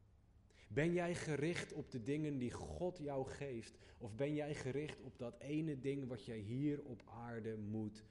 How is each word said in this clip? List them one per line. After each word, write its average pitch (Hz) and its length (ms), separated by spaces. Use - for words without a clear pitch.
Ben 147 240
jij 175 220
gericht 156 580
op 147 180
de 123 120
dingen 147 360
die 120 120
God 175 480
jou 139 280
geeft? 131 520
Of 107 160
ben 139 200
jij 147 200
gericht 143 460
op - 180
dat 120 200
ene 151 420
ding 135 260
wat 120 180
jij 113 140
hier 135 440
op 110 240
aarde 113 500
moet 107 540